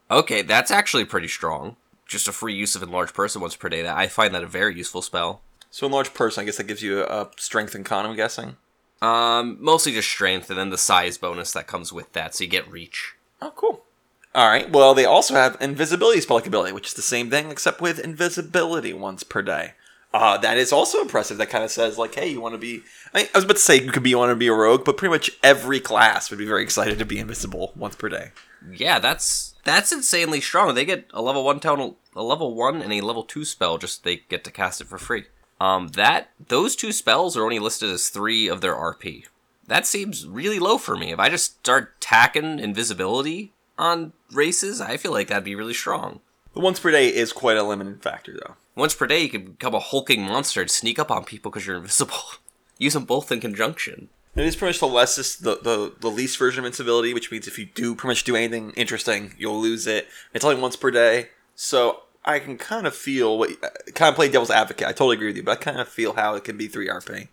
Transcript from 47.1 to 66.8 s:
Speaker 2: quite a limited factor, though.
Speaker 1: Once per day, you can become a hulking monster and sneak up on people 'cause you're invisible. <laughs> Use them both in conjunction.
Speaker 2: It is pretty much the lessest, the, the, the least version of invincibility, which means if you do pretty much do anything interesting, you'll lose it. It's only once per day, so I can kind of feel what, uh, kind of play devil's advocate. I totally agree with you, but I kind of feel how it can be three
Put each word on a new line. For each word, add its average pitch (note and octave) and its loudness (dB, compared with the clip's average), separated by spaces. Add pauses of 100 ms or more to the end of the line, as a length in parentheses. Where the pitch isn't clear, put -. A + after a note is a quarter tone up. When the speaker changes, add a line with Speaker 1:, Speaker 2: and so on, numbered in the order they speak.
Speaker 2:
quite A2+ 4
a G#2+ 2
limited G2+ -6
factor, - -8
though. - -16 (200)
Speaker 1:
Once D3 0
per C3 -2
day, D#3 2
you C#3+ -2
can F#2+ -10
become A#2+ -6
a G#2 2
hulking C3 -2
monster A2+ -4
and F#2 -2
sneak A#2 -2
up D3+ -2
on G#2+ -2
people G#2+ -14
'cause G2 -10
you're F#2+ -6
invisible. - -4 (260)
<laughs> - -20
Use C#3+ 0
them C#3 -2
both C#3 -2
in A#2+ -2
conjunction. A2 -6 (260)
Speaker 2:
It C#3+ 0
is D#3+ -2
pretty F#3 0
much E3+ -4
the D#3 2
lessest, B2 2
the, A2 0
the, G#2+ -2
the A2 -4
least B2+ -4
version B2+ 0
of B2+ -6
invincibility, A#2+ 0
which A#2 -6
means A2 -12
if - -14
you G#2+ -10
do A#2 -6
pretty B2+ -4
much A#2 0
do B2 0
anything A2+ -2
interesting, G#2+ -4
you'll G#2+ -4
lose A2+ -2
it. G#2+ -2 (240)
It's - -4
only C#3 2
once B2+ -4
per C3 0
day, A#2 4 (260)
so - 0 (220)
I D3 0
can C#3 -12
kind G#3 -8
of C#3+ -2
feel A#2+ 0
what, A2 0 (120)
uh, - -6 (240)
kind D#3+ 6
of C3+ 2
play D3+ 4
devil's A#2+ 2
advocate. G#2+ 2
I - -4
totally B2+ 4
agree G#2+ -6
with G2+ -6
you, G2+ -10
but G#2+ -2
I - -14
kind C3+ -8
of B2 -6
feel A2 -4
how G#2+ -2
it G2+ -8
can G#2+ -10
be G#2+ -8
three G2+ -8